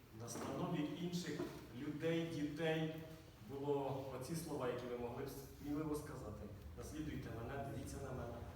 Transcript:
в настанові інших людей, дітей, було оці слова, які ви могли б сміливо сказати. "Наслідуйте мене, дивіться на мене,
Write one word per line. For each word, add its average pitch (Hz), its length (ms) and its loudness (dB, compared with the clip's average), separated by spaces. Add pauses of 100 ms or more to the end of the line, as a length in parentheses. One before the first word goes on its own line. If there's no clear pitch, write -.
(160)
в 117 60 -6
настанові 147 680 2 (120)
інших 175 380 2 (380)
людей, 156 480 4
дітей, 160 680 4 (540)
було 139 560 2 (160)
оці 165 160 0
слова, 143 300 0
які 123 200 2
ви 123 120 0
могли 123 260 -2
б 131 40 -2 (340)
сміливо 147 340 2
сказати. - 500 -4 (320)
"Наслідуйте 131 520 -2
мене, - 440 -2
дивіться - 220 -2
на 139 140 -2
мене, 120 280 -2 (180)